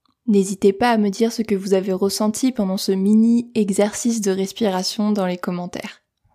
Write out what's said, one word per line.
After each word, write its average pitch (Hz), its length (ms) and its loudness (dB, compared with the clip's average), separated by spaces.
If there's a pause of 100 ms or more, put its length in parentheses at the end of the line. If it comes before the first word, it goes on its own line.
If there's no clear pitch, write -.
(280)
N'hésitez 202 440 4
pas 240 200 2
à 226 60 2
me 208 120 2
dire 226 240 0
ce - 80 -4
que 214 140 -2
vous 190 180 -2
avez 190 200 0
ressenti 214 600 -2
pendant 196 240 -2
ce 190 160 -2
mini 220 600 2
exercice 208 680 0
de 196 100 0
respiration 190 800 -2
dans 202 140 0
les 180 120 -2
commentaires. 180 640 -10 (320)